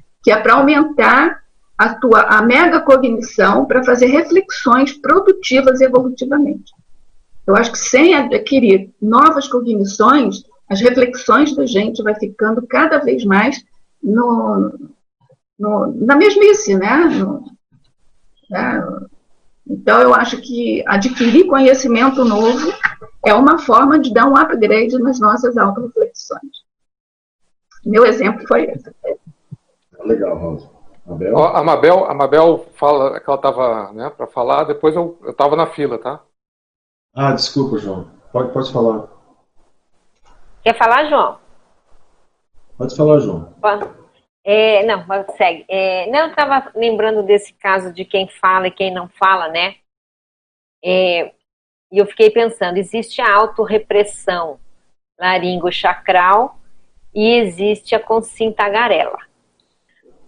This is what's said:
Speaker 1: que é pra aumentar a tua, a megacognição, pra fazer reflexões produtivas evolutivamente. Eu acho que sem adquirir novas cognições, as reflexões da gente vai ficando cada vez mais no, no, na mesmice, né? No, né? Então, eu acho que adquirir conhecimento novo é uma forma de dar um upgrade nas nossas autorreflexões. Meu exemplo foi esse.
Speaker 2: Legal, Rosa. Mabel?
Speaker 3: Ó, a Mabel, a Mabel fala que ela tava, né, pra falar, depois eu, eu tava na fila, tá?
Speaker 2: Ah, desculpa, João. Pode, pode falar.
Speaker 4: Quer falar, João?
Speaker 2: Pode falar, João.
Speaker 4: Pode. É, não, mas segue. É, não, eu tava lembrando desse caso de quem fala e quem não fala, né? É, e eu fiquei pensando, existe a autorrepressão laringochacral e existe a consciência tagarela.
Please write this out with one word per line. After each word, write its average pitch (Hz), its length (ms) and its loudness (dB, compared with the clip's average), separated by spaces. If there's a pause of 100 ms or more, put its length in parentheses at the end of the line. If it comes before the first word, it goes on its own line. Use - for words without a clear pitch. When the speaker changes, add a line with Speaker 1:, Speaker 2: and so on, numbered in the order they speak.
(240)
Speaker 1:
que 220 80 4
é 214 60 4
pra 226 160 0
aumentar 285 880 2 (360)
a 226 180 0
tua, 220 260 4
a 214 200 2
megacognição, 262 1200 2
pra 254 180 0
fazer 247 240 4
reflexões 277 880 0
produtivas 262 880 2
evolutivamente. 262 880 0 (760)
Eu 196 80 4
acho 233 160 0
que - 80 -10
sem 320 340 4
adquirir 233 800 0 (100)
novas 269 460 2
cognições, 226 960 0 (260)
as 196 100 -4
reflexões 247 760 2
da 277 100 -2
gente 220 380 -4
vai 208 100 -2
ficando 214 540 -4
cada 302 320 0
vez 254 260 -2
mais 214 400 0 (380)
no, 220 680 -2 (840)
no, 208 380 -4
na 262 200 0
mesmice, 392 640 4
né? 208 180 -2 (100)
No, - 380 -4 (1040)
né? 208 400 -6 (800)
Então, 214 320 0
eu 247 140 6
acho - 280 0
que 233 440 -6
adquirir 240 600 2
conhecimento 262 760 2
novo 240 480 0 (540)
é 208 80 4
uma 285 240 4
forma 269 400 4
de 262 160 -2
dar 233 140 4
um 277 100 4
upgrade 233 600 0
nas 247 200 -2
nossas 240 380 0
autorreflexões. 233 960 -4 (1300)
Meu 214 220 4
exemplo - 420 0
foi - 180 0
esse. - 260 -12 (1120)
Speaker 2:
Legal, 87 320 -2
Rosa. 80 320 -12 (340)
Mabel? 156 320 -4
Speaker 3:
Ó, 151 120 4
a 156 160 -2
Mabel, 165 420 2
a - 80 -6
Mabel 147 600 2
fala 143 440 -2
que - 80 -12
ela 139 120 -2
tava, 123 520 -4
né, 120 200 -12
pra 123 160 -12
falar, 139 380 -2
depois 151 300 -2
eu, 170 280 -6
eu - 100 -12
tava 143 220 0
na 165 100 0
fila, 127 320 -6
tá? 135 240 -12 (920)
Speaker 2:
Ah, 135 180 0
desculpa, 135 460 -4
João. 95 320 -12 (200)
Pode, 127 220 -4
pode 131 180 -6
falar. 113 380 -2 (1500)
Speaker 4:
Quer 226 140 2
falar, 247 280 2
João? 269 340 -2 (1400)
Speaker 2:
Pode 131 180 -10
falar, 151 240 4
João. 92 400 -8
Speaker 4:
Pode. 208 300 -4 (540)
É, 214 420 2
não, 190 220 -4
mas 196 180 -6 (100)
segue. 170 320 -2
É, 190 440 -4
não, 311 180 0
eu 320 60 -16
tava 269 400 -2
lembrando 220 480 -2
desse 202 300 0
caso 190 380 -4
de 185 140 -14
quem 190 220 -4
fala 185 400 -2
e 185 40 -4
quem 190 220 -6
não 180 160 -10
fala, 190 400 0
né? 175 260 -4 (1080)
É, 180 480 -2 (600)
e 185 60 -2
eu 202 80 2
fiquei 214 240 2
pensando, 220 480 -2
existe 214 440 -8
a 214 140 2
autorrepressão 208 1200 -2 (600)
laringochacral 180 1400 -2 (540)
e 214 200 0
existe 208 600 -2
a 214 40 -2
consciência 220 560 -4
tagarela. 208 600 -2 (1120)